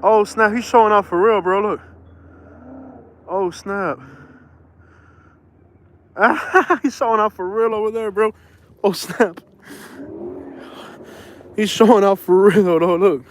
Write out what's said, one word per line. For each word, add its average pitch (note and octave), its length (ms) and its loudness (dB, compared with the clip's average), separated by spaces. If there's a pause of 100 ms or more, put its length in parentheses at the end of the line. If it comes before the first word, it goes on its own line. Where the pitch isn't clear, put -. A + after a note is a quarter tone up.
Oh, G#3+ 220 4
snap, G#3+ 300 0
he's A#3 100 -4
showing A3 280 2
off G3+ 160 2
for F3 120 -4
real, G#3+ 200 2
bro, F#3 200 -2
look. G3+ 200 -4 (1500)
Oh, F#3 220 -4
snap. F#3+ 480 -8 (2250)
<laughs> - 680 0
He's C4+ 140 -4
showing A3+ 240 0
off G#3+ 140 -2
for F#3 140 -10
real A3 260 -2
over G#3+ 160 -4
there, A3 200 -6
bro. G#3+ 240 -2 (480)
Oh, G3+ 100 2
snap. F3+ 480 -4 (2250)
He's G#3 160 -4
showing G#3+ 340 4
off G3 160 2
for F#3+ 300 4
real, F3+ 280 2
though, F3 180 2
look. E3+ 340 0